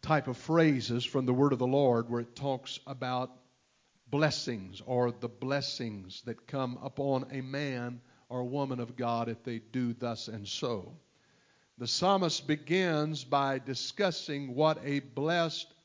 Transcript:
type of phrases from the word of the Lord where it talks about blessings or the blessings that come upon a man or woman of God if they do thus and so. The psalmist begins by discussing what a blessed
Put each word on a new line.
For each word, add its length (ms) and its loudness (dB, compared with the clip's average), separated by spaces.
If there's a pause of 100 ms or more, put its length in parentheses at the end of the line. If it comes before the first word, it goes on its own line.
type 280 2
of 80 -6
phrases 680 4
from 220 0
the 80 4
word 180 6
of 60 2
the 80 2
Lord 420 6
where 120 0
it 160 -10
talks 500 -4
about 460 -4 (760)
blessings 800 0
or 240 2
the 180 -6
blessings 1000 -6
that 200 -10
come 360 -4
upon 500 -2
a 80 -6
man 600 -6 (280)
or 160 -4
woman 340 -2
of 160 -6
God 340 -2
if 140 -8
they 160 -6
do 340 -2
thus 360 -6
and 180 -8
so. 460 -4 (880)
The 80 -8
psalmist 600 2
begins 760 0
by 340 2
discussing 960 -4
what 300 4
a 160 0
blessed 680 0 (180)